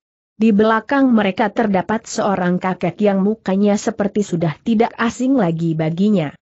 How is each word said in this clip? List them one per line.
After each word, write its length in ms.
Di 80
belakang 640
mereka 400
terdapat 560
seorang 480
kakek 400
yang 240
mukanya 560
seperti 480
sudah 400
tidak 320
asing 400
lagi 400
baginya. 560